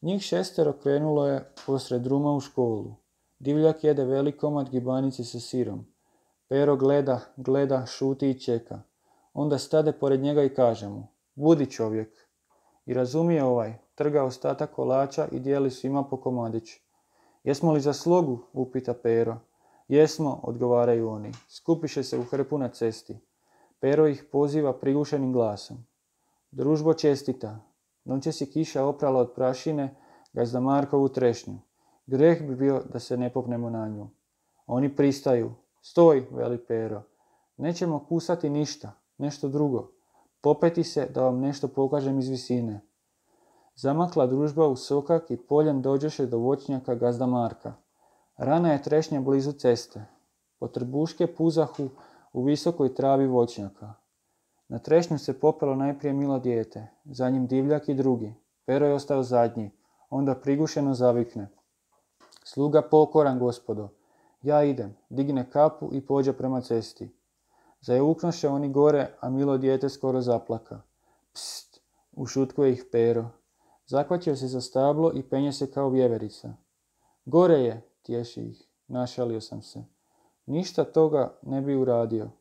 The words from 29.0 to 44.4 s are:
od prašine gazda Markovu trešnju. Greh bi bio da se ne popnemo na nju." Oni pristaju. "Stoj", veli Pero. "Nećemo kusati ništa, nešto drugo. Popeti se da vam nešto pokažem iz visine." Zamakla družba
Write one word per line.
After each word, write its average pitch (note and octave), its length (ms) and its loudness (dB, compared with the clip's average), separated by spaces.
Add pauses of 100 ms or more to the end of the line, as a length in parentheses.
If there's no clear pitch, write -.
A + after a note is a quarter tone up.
od A#2+ 140 0
prašine C3+ 640 -2 (360)
gazda A#2+ 280 -2
Markovu C#3 480 2
trešnju. A#2+ 460 0 (520)
Greh D3 360 4
bi C#3 120 -6
bio C3+ 280 2 (100)
da B2 60 -8
se B2 180 -6
ne B2 160 -2
popnemo A#2+ 380 -4
na A2 180 -6
nju." G#2+ 200 -12 (580)
Oni C#3 300 -2
pristaju. C3 560 -2 (300)
"Stoj", D#3+ 480 4
veli A#2+ 280 -6 (100)
Pero. A2 340 -6 (540)
"Nećemo E3+ 420 -4 (100)
kusati E3+ 420 -2
ništa, D3 420 -4 (260)
nešto C#3+ 300 -6
drugo. C#3 420 -2 (500)
Popeti E3 440 4
se C#3+ 220 -2
da C3 160 -2
vam B2+ 180 2
nešto C#3 280 -4
pokažem C3+ 500 0
iz B2+ 100 -2
visine." A#2+ 520 -4 (960)
Zamakla D#3 500 2
družba D3 420 2